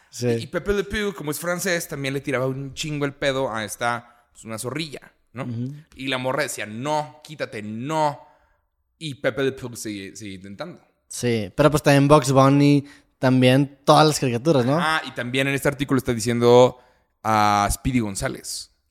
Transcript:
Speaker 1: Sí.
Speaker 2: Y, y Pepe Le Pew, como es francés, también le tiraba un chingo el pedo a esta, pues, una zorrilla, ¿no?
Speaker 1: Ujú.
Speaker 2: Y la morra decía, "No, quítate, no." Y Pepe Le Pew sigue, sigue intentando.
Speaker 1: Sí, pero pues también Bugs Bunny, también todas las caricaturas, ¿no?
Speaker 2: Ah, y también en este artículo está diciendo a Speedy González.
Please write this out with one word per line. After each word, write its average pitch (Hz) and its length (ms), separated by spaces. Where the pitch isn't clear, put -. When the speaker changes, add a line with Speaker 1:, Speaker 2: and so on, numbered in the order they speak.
Speaker 1:
Sí. 120 180
Speaker 2:
Y, 117 160
y 165 40
Pepe 180 260
Le 202 100
Pew, 202 320
como 151 160
es 147 80
francés, 175 480
también 139 260
le 139 80
tiraba 131 260
un 135 260
chingo 147 320
el 139 80
pedo 135 400
a 110 120
esta, 120 680
pues, - 140
una 113 120
zorrilla, 127 560
¿no? 120 100
Speaker 1:
Ujú. 120 300
Speaker 2:
Y 131 120
la 135 100
morra 131 260
decía, 117 220
"No, 139 580
quítate, 131 400
no." 139 560
Y 147 180
Pepe 135 280
Le 131 100
Pew 123 220
sigue, 101 400
sigue 101 200
intentando. 101 460
Speaker 1:
Sí, 113 480
pero 147 160
pues 147 120
también 139 240
Bugs 139 240
Bunny, 139 540
también 131 640
todas 151 240
las 151 120
caricaturas, 127 460
¿no? 139 140
Speaker 2:
Ah, 156 260
y 131 60
también 127 360
en 139 60
este 139 140
artículo 131 300
está 127 160
diciendo 120 640
a 104 500
Speedy 127 280
González. - 720